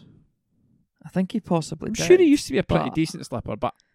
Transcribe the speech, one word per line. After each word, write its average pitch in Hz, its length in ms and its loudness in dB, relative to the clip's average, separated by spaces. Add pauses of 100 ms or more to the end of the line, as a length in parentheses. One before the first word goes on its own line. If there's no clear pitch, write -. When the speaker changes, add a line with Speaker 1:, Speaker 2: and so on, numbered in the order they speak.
(1040)
Speaker 1:
I - 60 -20
think 185 220 -2
he 226 80 -2
possibly - 480 -4
Speaker 2:
I'm - 40 -6
Speaker 1:
did, 165 140 -6
Speaker 2:
sure 359 120 8
he 359 60 6
used 294 220 4
to 269 60 -8
be 269 60 2
a - 60 0
pretty 156 240 0
Speaker 1:
but - 60 -10
Speaker 2:
decent 156 320 -4
slipper, 113 300 -8
but - 180 -6 (200)